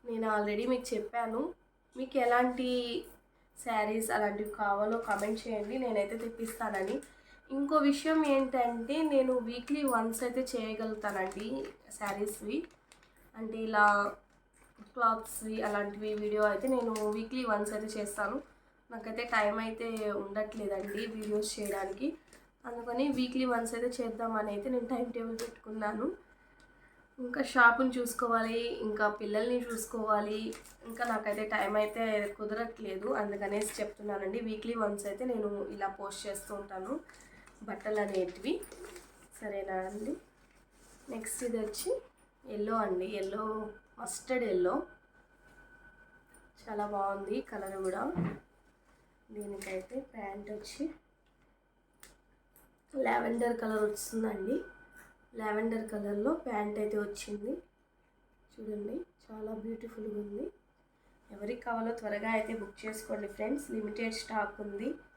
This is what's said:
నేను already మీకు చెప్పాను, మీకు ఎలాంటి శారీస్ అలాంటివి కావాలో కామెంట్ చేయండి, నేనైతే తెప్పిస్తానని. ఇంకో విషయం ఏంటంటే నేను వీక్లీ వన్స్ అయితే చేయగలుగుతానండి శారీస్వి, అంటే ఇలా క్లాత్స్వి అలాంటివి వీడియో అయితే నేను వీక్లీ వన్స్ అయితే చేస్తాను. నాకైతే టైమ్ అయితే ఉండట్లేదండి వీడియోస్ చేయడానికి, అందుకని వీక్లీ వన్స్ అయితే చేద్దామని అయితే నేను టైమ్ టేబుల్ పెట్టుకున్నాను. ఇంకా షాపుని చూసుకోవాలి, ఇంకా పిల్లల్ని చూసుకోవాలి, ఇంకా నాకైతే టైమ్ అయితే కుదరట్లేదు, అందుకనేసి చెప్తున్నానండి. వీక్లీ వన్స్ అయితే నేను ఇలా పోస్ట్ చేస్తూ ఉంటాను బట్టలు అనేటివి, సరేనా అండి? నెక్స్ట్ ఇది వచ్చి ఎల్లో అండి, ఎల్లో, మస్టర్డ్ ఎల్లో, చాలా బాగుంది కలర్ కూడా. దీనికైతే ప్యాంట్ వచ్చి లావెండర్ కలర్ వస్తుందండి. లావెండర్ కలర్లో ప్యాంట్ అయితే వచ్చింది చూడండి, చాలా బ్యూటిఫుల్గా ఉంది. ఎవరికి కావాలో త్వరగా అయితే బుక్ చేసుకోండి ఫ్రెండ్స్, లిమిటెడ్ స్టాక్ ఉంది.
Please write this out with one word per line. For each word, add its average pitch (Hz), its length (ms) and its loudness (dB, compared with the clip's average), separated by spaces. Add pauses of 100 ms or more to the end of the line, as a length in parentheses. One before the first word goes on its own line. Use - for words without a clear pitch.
నేను 226 280 0
already 208 380 2
మీకు 247 220 0
చెప్పాను, 226 480 -2 (560)
మీకు 262 260 -2
ఎలాంటి 247 440 6 (960)
శారీస్ 220 520 2
అలాంటివి 208 340 2 (120)
కావాలో 208 440 4
కామెంట్ 214 380 2
చేయండి, 220 400 -2
నేనైతే 214 400 0
తెప్పిస్తానని. 220 720 -2 (600)
ఇంకో 285 180 2 (120)
విషయం 311 320 6 (140)
ఏంటంటే 254 640 2 (160)
నేను 262 220 6 (140)
వీక్లీ 247 340 0 (120)
వన్స్ 226 320 2
అయితే 247 160 0 (100)
చేయగలుగుతానండి 214 960 -2 (480)
శారీస్వి, 208 600 -2 (840)
అంటే 220 180 -6 (100)
ఇలా 208 180 6 (1080)
క్లాత్స్వి 220 600 0 (120)
అలాంటివి 208 440 -2 (120)
వీడియో 214 260 4
అయితే 202 260 2
నేను 233 180 2 (220)
వీక్లీ 247 360 -2
వన్స్ 208 240 2
అయితే 214 200 -4
చేస్తాను. 208 420 -2 (560)
నాకైతే 226 300 -6 (100)
టైమ్ 208 320 4
అయితే 226 220 -4 (360)
ఉండట్లేదండి 202 760 -2 (140)
వీడియోస్ 214 400 0
చేయడానికి, 202 520 -2 (600)
అందుకని 240 360 -2 (120)
వీక్లీ 254 360 2
వన్స్ 233 240 0
అయితే 247 200 0
చేద్దామని 220 580 0
అయితే 208 180 -4
నేను 233 200 0
టైమ్ 240 220 0
టేబుల్ 226 280 -4
పెట్టుకున్నాను. 220 640 -2 (1160)
ఇంకా 262 180 -2 (100)
షాపుని 254 440 8
చూసుకోవాలి, 226 640 2 (260)
ఇంకా 208 200 4 (140)
పిల్లల్ని 220 380 2 (100)
చూసుకోవాలి, 214 720 0 (480)
ఇంకా 233 240 -2
నాకైతే 214 320 0 (100)
టైమ్ 208 280 4
అయితే 220 220 0 (320)
కుదరట్లేదు, 214 720 -4 (140)
అందుకనేసి 202 560 -2
చెప్తున్నానండి. 208 720 -2
వీక్లీ 226 340 -4
వన్స్ 202 280 0
అయితే 254 220 -4
నేను 208 180 0 (260)
ఇలా 196 120 0 (120)
పోస్ట్ 196 260 -8
చేస్తూ 196 340 -6
ఉంటాను 196 320 -6 (760)
బట్టలు 214 340 -2
అనేటివి, 190 500 0 (840)
సరేనా 196 400 -4 (100)
అండి? 214 240 -4 (1040)
నెక్స్ట్ 220 340 -6
ఇది 233 140 0
వచ్చి 214 280 -2 (680)
ఎల్లో 214 280 0
అండి, 185 240 0 (140)
ఎల్లో, 208 240 -2 (540)
మస్టర్డ్ 240 520 -2
ఎల్లో, 180 240 4 (1900)
చాలా 208 320 -2
బాగుంది 196 440 0 (120)
కలర్ 196 260 -6 (100)
కూడా. 185 180 0 (1300)
దీనికైతే 196 600 -8 (160)
ప్యాంట్ 202 400 -10
వచ్చి 214 320 -6 (2250)
లావెండర్ 233 560 2
కలర్ 220 240 2
వస్తుందండి. 220 680 -2 (840)
లావెండర్ 220 500 0
కలర్లో 208 400 0 (160)
ప్యాంట్ 208 360 -2
అయితే 208 200 0
వచ్చింది 208 480 -6 (1000)
చూడండి, 214 420 -6 (300)
చాలా 214 260 -8 (140)
బ్యూటిఫుల్గా 220 580 -6
ఉంది. 208 220 -6 (880)
ఎవరికి 214 320 -4
కావాలో 233 340 0
త్వరగా 208 360 -2
అయితే 220 260 0
బుక్ - 220 -12
చేసుకోండి 214 500 -4
ఫ్రెండ్స్, 247 400 -2
లిమిటెడ్ 220 480 -2
స్టాక్ 208 420 -2
ఉంది. 208 240 -4 (280)